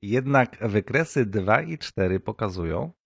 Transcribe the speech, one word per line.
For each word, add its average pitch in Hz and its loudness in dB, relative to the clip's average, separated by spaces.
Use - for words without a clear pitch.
Jednak 127 2
wykresy 123 0
dwa 104 2
i 165 -8
cztery 92 0
pokazują, 92 -4